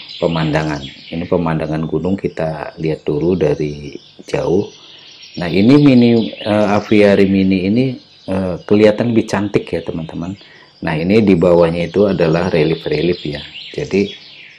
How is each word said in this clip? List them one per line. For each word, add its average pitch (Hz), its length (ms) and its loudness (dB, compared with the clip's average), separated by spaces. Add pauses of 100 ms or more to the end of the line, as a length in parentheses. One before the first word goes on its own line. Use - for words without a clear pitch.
(240)
pemandangan. 78 880 -4
Ini 85 160 -8
pemandangan 80 600 -4
gunung, 85 320 -4
kita 80 600 -8
lihat 78 280 -6
dulu 78 280 0
dari 73 600 -4 (320)
jauh. 156 400 -2 (720)
Nah, 87 80 -6
ini 101 280 4
mini, 127 360 6 (240)
eh, 107 360 0
aviari 101 560 4
mini 95 400 2
ini, 120 180 0 (460)
eh, 95 320 -4
kelihatan 107 480 4
lebih 113 160 0
cantik 101 440 -2
ya, 85 120 -4
teman-teman. 85 520 -8 (420)
Nah, 82 160 -4
ini 98 320 2
di 98 80 6
bawahnya 85 560 2
itu 101 160 2
adalah 85 480 0
relief-relief 82 720 -2
ya. 73 160 -8 (320)
Jadi, - 400 -2 (460)